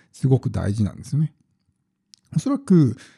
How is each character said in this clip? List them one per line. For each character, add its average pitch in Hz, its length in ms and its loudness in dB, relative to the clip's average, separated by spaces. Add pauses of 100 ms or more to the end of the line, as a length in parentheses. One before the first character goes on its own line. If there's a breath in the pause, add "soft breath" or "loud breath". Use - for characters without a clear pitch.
(120)
す - 160 -6
ご 127 120 4
く - 120 -6
大 95 220 -4
事 110 100 -2
な 95 80 -2
ん - 60 -20
で - 60 -18
す - 120 -8
よ 147 60 0
ね。 156 120 -4 (1040)
お 165 40 0
そ 262 100 -4
ら 277 100 -2
く、 165 380 2 (200 soft breath)